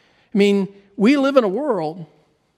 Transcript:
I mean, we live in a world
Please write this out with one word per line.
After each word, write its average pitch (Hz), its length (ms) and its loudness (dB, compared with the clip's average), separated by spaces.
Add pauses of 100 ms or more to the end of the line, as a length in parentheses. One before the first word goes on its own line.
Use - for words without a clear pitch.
(320)
I 214 60 0
mean, 202 340 0 (240)
we 247 200 2
live 277 200 0
in 254 60 4
a 208 60 -2
world 185 580 -6 (520)